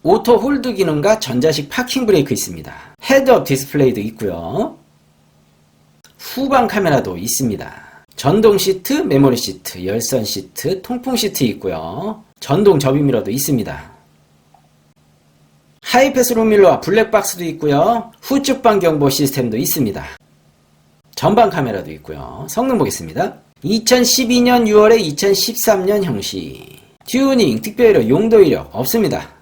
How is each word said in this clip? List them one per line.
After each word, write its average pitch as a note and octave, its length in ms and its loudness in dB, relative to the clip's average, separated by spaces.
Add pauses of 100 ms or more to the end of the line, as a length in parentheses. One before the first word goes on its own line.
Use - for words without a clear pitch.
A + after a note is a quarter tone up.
오토 A3 360 4
홀드 B3+ 360 -2
기능과 F#3 460 0
전자식 C#3+ 500 -2
파킹 B3 380 -4
브레이크 E3 260 2
있습니다. E2 400 -10 (300)
헤드업 C4 420 2
디스플레이도 C3 560 -2
있고요. G#2+ 760 -6 (1400)
후방 C4 500 0
카메라도 C3+ 500 0
있습니다. G#2+ 540 -4 (440)
전동 G3+ 420 4
시트, F#3+ 360 -2
메모리 C#3 440 2
시트, - 480 -10
열선 A2+ 400 -4
시트, D3+ 560 -8
통풍 B3 340 -6
시트 G3 300 -2
있고요. G2+ 760 -8 (160)
전동 F#3 400 4
접이미러도 C3+ 520 0
있습니다. B2+ 600 -4 (1900)
하이패스 B3+ 520 0
룸밀러와 G#3+ 480 4
블랙박스도 G3 640 0
있고요. D#3+ 640 0 (100)
후측방 A#3+ 580 0
경보 D3+ 300 2
시스템도 C3 480 -2
있습니다. B2+ 480 -4 (1120)
전방 G#3 340 2
카메라도 A2+ 420 -6
있고요. D2 580 -14
성능 B3+ 280 -2
보겠습니다. G#2+ 580 -4 (280)
이천십이 A#3+ 760 2
년 A#3+ 260 4
유월에 G#3+ 320 6
이천십삼 G3 840 0
년 G3+ 180 0
형식. F#2+ 760 -8 (260)
튜닝, B3+ 560 2
특별히 G#3 480 2
용도 G#3+ 320 4
이력 E2+ 320 0
없습니다. C3 540 -2 (140)